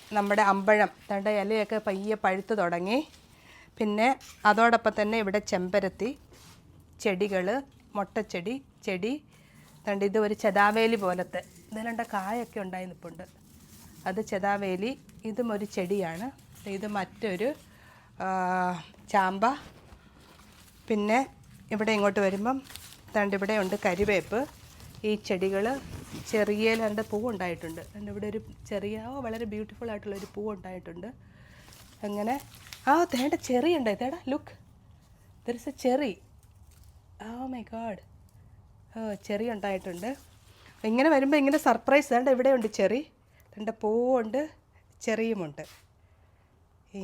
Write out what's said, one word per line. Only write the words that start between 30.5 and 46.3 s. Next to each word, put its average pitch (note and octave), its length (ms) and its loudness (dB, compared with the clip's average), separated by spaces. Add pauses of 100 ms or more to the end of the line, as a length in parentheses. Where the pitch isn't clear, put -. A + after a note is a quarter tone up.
അങ്ങനെ, G#3 280 -2 (560)
ആ, - 20 8 (200)
തേണ്ട C4+ 200 2 (140)
ചെറി B3+ 300 4
ഉണ്ട്. A3 140 0 (100)
തേടാ, C#4 180 -4 (120)
look, D4 140 -4 (1000)
there A#3+ 140 -4
is - 120 -10
a - 120 -12
cherry. B3+ 300 2 (1120)
Oh A#3+ 160 -10 (100)
my A#3 100 -10 (100)
God. A3+ 240 -8 (1000)
ഓ, A3+ 60 -8 (240)
ചെറി G#3+ 280 -2
ഉണ്ടായിട്ടുണ്ട്. F#3+ 560 -4 (760)
ഇങ്ങനെ B3+ 260 6
വരുമ്പോ C#4 280 6
ഇങ്ങനെ C#4+ 160 4 (100)
സർപ്രൈസ്. C4+ 440 6
ദാണ്ട് B3+ 220 4
ഇവിടെയുണ്ട് B3 340 4 (100)
ചെറി, G#3+ 240 4 (500)
ദാണ്ട് G#3+ 200 -6 (100)
പൂവുണ്ട്, A#3+ 600 2 (600)
ചെറിയുമുണ്ട്. G#3 600 -2 (1400)